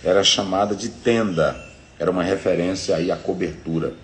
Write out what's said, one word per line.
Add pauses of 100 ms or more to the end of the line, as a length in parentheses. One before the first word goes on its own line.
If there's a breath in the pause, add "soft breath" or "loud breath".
era
chamada
de
tenda. (340)
Era
uma
referência
aí
à
cobertura. (100)